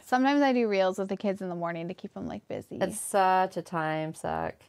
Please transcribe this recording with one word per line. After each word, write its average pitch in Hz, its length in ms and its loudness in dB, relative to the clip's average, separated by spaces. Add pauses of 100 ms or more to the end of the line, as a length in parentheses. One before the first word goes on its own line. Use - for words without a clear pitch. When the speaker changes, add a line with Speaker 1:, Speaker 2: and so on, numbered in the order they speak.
Speaker 1:
sometimes 269 360 4
I 269 120 4
do 240 140 4
reels 190 300 2
with 196 120 -2
the 196 80 -2
kids 196 240 -2
in 185 80 -4
the 175 60 -4
morning 170 340 -4
to 190 40 -8
keep - 240 -14
'em, 185 80 -8
like, 160 220 -10
busy. - 340 -10
Speaker 2:
It's 190 180 -2
such 185 580 2
a 175 40 -4
time 156 540 -2
suck. 160 400 -4 (140)